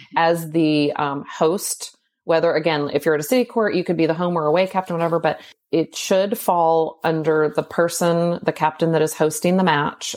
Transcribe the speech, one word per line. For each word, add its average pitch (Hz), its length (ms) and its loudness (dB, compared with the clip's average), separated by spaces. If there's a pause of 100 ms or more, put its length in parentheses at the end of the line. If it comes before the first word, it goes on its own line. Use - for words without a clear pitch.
(180)
as 165 340 2
the, 151 460 2
um, 143 260 -4 (100)
host, - 600 -4 (300)
whether, 165 280 2
again, 151 400 0
if 143 120 -2
you're 156 100 2
at 147 60 -2
a - 20 -6
city 247 220 0
court, 220 280 -2
you 175 120 0
could 180 100 -2
be 160 100 2
the 160 80 2
home 175 220 -2
or 156 120 0
away 180 200 2
captain, 185 300 -4
whatever, 165 220 0
but 160 200 -2 (320)
it 160 240 -2
should 202 420 0
fall 165 680 0
under 156 500 0
the 156 80 0
person, 170 800 0
the 160 80 0
captain 156 400 0
that 156 100 2
is 156 120 0
hosting 156 420 0
the 190 80 4
match 151 540 0